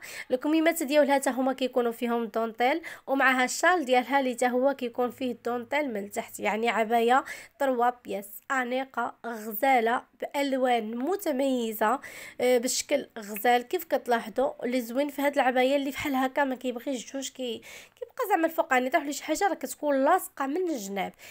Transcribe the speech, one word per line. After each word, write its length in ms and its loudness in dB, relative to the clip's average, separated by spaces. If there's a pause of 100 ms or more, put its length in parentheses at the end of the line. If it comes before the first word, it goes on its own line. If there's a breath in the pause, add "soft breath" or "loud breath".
(300 loud breath)
الكميمات 520 2
ديالها 320 4
حتى 160 2
هما 220 0
كيكونوا 400 0
فيهم 320 -2
دونتيل، 560 0 (260 loud breath)
ومعها 380 4
الشال 400 2
ديالها 360 2
اللي 140 -2
حتى 140 0
هو 260 2
كيكون 360 -4
فيه 220 -6
الدونتيل 600 -4
من 180 -6
تحت. 300 -8
يعني 280 0
عبايه 560 4 (340 loud breath)
تروا 320 2 (140)
بياس، 240 -8 (220)
انيقه، 640 -2 (120)
غزاله، 760 2 (320)
بالوان 640 0
متميزه، 1040 0 (400 loud breath)
آه، 180 4
بشكل 480 -2 (120)
غزال. 440 0
كيف 220 -4
كتلاحظوا 800 -2
اللي 160 0
زوين 280 -2
في 140 -6
هاد 120 2
العبايه 420 2
اللي 160 -2
فحال 220 -4
هكا 300 0
ما 100 -2
كيبغيش 580 -6
جوج، 160 -8
كي-، 320 -8 (400 loud breath)
كيبقى 280 -6
زعما 180 2
الفوقاني 440 2
طاح 120 2
ليه 100 -6
شي 120 -8
حاجه، 240 0
راه 60 0
كتكون 500 -2
لاصقه 420 2
من 240 -2
الجناب. 420 -4 (180 loud breath)